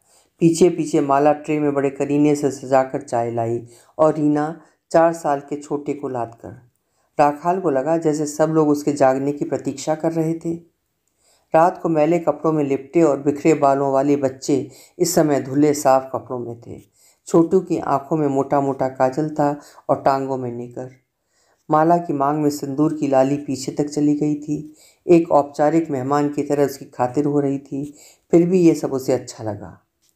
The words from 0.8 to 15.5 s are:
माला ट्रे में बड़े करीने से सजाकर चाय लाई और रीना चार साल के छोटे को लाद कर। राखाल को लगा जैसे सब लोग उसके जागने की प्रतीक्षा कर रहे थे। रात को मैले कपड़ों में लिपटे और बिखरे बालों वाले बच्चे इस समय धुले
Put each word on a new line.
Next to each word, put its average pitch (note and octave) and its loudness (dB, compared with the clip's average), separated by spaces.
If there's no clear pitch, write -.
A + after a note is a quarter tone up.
माला C#3+ 4
ट्रे D3+ -2
में C#3+ 0
बड़े C#3 0
करीने C#3+ 2
से C#3+ 0
सजाकर C3 0
चाय A#2 -4
लाई A#2 -4
और D#3 4
रीना D3 -2
चार E3 4
साल D3 -2
के C#3+ -10
छोटे D3 -6
को C#3 -8
लाद A#2+ -8
कर। F#2+ -16
राखाल D3 0
को F3 -2
लगा C#3 0
जैसे D3+ -2
सब D#3 0
लोग D#3 2
उसके D3 0
जागने C#3 2
की C#3+ -6
प्रतीक्षा - -6
कर D#3+ -2
रहे D#3+ -2
थे। E3 -10
रात F3 4
को F3+ -2
मैले D#3+ 2
कपड़ों D#3+ -2
में D3+ 0
लिपटे C#3 0
और C#3 2
बिखरे D3 2
बालों C#3 2
वाले C#3+ 2
बच्चे C3+ -2
इस E3+ 0
समय D3 2
धुले C#3+ 2